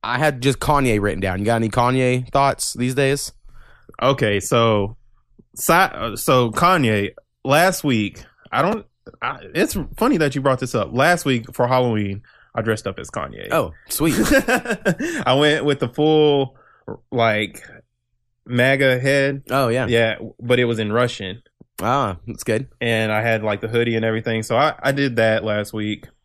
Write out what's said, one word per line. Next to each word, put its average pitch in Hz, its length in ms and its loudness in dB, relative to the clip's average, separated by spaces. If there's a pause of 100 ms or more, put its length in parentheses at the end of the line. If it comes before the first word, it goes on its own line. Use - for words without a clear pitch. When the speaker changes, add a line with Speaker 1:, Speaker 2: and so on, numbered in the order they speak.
Speaker 1:
I 123 160 -4
had 143 220 0
just 127 200 2
Kanye 135 400 2
written 95 200 -2
down. 95 200 -2
You 104 40 -4
got 117 120 2
any 113 120 0
Kanye 127 600 0
thoughts - 440 0
these 123 200 -4
days? 139 380 0 (680)
Speaker 2:
Okay, 113 400 2
so, 110 560 0 (600)
si-, - 160 0
uh, 117 440 2
so 123 340 2
Kanye, 117 600 2 (340)
last 165 380 2
week, 113 400 -2 (300)
I 127 100 0
don't, 202 240 -2 (360)
I, 127 160 -6 (160)
it's 196 220 0 (200)
funny 247 220 2
that 147 160 2
you 139 60 -2
brought 131 200 2
this 127 140 -6
up. 101 180 0
Last 156 320 2
week 127 300 -2
for 123 120 2
Halloween, 110 560 0 (320)
I 117 80 -4
dressed 113 240 -2
up 92 120 -8
as - 120 -14
Kanye. 57 400 -10
Speaker 1:
Oh, 131 220 0 (160)
sweet. 156 280 0
Speaker 2:
<laughs> 254 1080 0
I 123 80 4
went 147 300 4
with 143 160 0
the 123 80 -2
full, 151 680 2 (540)
like, 107 540 0 (840)
maga 127 520 2
head. 135 520 0
Speaker 1:
Oh, 131 180 0
yeah. 120 180 0
Speaker 2:
Yeah, 113 300 2 (240)
but 123 180 2
it 127 60 4
was 117 140 0
in 107 140 -2
Russian. 117 500 -2 (400)
Speaker 1:
Ah, 113 340 0 (100)
that's - 180 -12
good. 120 240 -2 (120)
Speaker 2:
And 110 320 0
I 107 100 0
had, 113 200 0
like, 104 180 -2
the 117 80 -8
hoodie 117 280 0
and 113 80 -2
everything. 110 380 -2
So 113 140 -2
I, 147 260 2
I 139 100 0
did 139 240 -2
that 110 280 2
last 104 280 -4
week. 104 340 -6 (180)